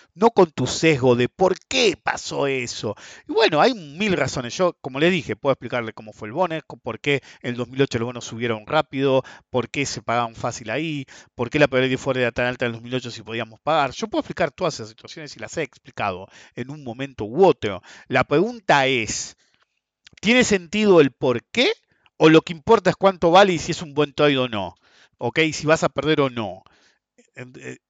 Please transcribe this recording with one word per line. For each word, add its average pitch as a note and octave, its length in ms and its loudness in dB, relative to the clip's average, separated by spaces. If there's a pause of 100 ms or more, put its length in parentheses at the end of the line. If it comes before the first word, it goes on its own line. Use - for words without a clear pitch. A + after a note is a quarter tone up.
(140)
no A3 160 4
con F3+ 220 4
tu B2+ 160 -2
sesgo C3 480 4
de A#2+ 120 2
por F#3 300 0 (100)
qué A3+ 320 2
pasó - 460 -4
eso. B2 480 -6 (340)
Y C#4+ 40 -8
bueno, F#4+ 280 2
hay A#3+ 140 4
mil F3 420 -4
razones. B2 400 -4
Yo, F3+ 240 2
como C3+ 200 -8
les E3+ 100 4
dije, D#3 240 -4
puedo C#3 180 -2
explicarle A#2+ 400 -4
cómo G#2+ 200 -16
fue A2 160 -14
el G#2+ 40 -12
bono, E3 240 -2 (100)
co-, - 120 -18
por A2 220 -10
qué C#3+ 200 0 (220)
el B2 140 -6
dos A#2+ 120 -6
mil C3 140 -2
ocho C3 160 -2
los A2+ 80 -2
bonos A#2+ 180 -12
subieron A2+ 420 -6
rápido, C3+ 580 0 (260)
por A#2+ 200 -2
qué C#3 160 -4
se A#2 160 -10
pagaban A#2 340 -2
fácil A2+ 340 -8
ahí, D3 340 -6 (300)
por A#2+ 160 -6
qué D#3 80 -2
la D3 80 6
probabilidad C3 240 0
de B2+ 60 0
default C3 220 -4
era A#2+ 140 0
tan B2 140 -2
alta B2 200 -4
en A#2 40 -2
el A2+ 60 -8
dos A2+ 60 -16
mil A#2+ 120 -10
ocho B2 160 -6
si A2 120 -16
podíamos A2 380 -10
pagar. D3 300 0
Yo - 180 -10
puedo D#4+ 120 -4
explicar E3 320 -4
todas - 220 -4
esas A2 160 -12
situaciones C#3+ 460 -18
y A#2+ 40 -18
las G#2+ 160 -12
he E3 60 -4
explicado G2 680 -8 (260)
en B2+ 160 -10
un D3 140 -16
momento B2 400 -10
u C3 200 2
otro. G#2+ 380 2 (240)
La B2+ 180 2
pregunta E3 640 2
es, A#2+ 500 -4 (840)
¿tiene A#3+ 240 4
sentido F#3+ 560 4
el C3+ 100 6
por B2 340 -2
qué D4 280 0 (440)
o D#3+ 120 6
lo D#3+ 140 8
que - 100 -14
importa F3+ 380 2
es E3 60 -2
cuánto F3+ 360 2
vale F#3 200 8
y E3 60 -2
si - 140 -6
es - 100 -6
un C#3+ 120 -14
buen C#3+ 200 -2
trade C#3+ 240 2
o B2+ 100 -2
no? G2 280 -8 (420)
¿Ok? A#2+ 220 -2 (120)
Si - 140 -6
vas D#3 160 2
a E3+ 60 0
perder D#3 320 0
o C3+ 100 2
no. A2 320 -8 (720)
En-, B2+ 260 -20
eh, B2+ 180 -16 (120)